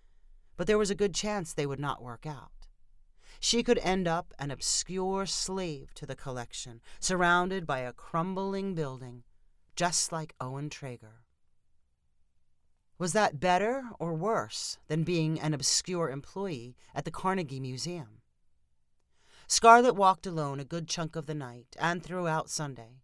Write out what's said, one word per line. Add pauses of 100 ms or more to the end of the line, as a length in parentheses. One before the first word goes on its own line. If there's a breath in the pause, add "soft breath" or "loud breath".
(560)
but
there
was
a
good
chance
they
would
not
work
out. (720 soft breath)
She
could
end
up
an
obscure
slave
to
the
collection, (220 loud breath)
surrounded
by
a
crumbling
building, (500)
just
like
Owen
Traeger. (1700)
Was
that
better (100)
or
worse (100)
than
being
an
obscure
employee (160 soft breath)
at
the
Carnegie
Museum? (1300 soft breath)
Scarlett
walked
alone
a
good
chunk
of
the
night
and
throughout
Sunday.